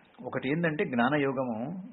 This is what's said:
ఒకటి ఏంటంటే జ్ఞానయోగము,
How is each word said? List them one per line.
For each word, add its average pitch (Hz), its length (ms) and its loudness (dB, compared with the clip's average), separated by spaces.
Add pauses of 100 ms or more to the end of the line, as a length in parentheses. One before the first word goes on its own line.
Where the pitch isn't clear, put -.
(220)
ఒకటి 127 260 -4
ఏంటంటే 160 360 0
జ్ఞానయోగము, 131 1080 0